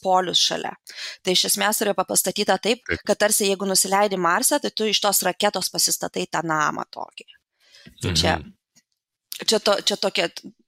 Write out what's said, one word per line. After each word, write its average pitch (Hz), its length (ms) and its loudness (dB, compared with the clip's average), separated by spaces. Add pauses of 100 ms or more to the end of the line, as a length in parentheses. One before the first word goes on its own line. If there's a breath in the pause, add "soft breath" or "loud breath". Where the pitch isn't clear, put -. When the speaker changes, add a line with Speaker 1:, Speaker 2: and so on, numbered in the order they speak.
Speaker 1:
polius 185 400 2
šalia. - 320 -2 (480 loud breath)
Tai 185 160 0
iš - 140 2
esmės 208 340 0
yra 196 80 2
pa-, 185 160 -2
pastatyta 202 480 0
taip, - 320 0
Speaker 2:
Taip. - 160 -4
Speaker 1:
kad - 160 0
tarsi 208 300 2
jeigu 196 180 -2
nusileidi 196 480 2
Marse, 185 420 2
tai - 140 -6
tu 220 160 -2
iš 196 160 0
tos 196 240 2
raketos 190 420 0
pasistatai - 640 -2
tą 160 160 -2
namą 151 400 -2
tokį. - 400 -16 (720 loud breath)
Tai - 160 -4
čia, 160 220 2
Speaker 2:
Mhm. - 140 -16 (920)
Speaker 1:
čia 214 160 0
to-, 202 240 2
čia 202 160 -2
tokia, 185 300 -2 (380)